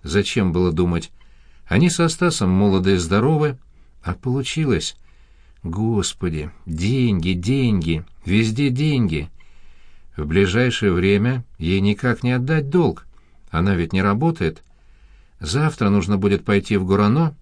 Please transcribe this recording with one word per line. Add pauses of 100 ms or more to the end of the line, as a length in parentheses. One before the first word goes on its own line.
зачем
было
думать? (560)
Они
со
Стасом
молоды
и
здоровы, (420)
а
получилось... (680)
Господи, (140)
деньги,
деньги, (220)
везде
деньги. (880)
В
ближайшее
время (140)
ей
никак
не
отдать
долг. (440)
Она
ведь
не
работает. (760)
Завтра
нужно
будет
пойти
в
горано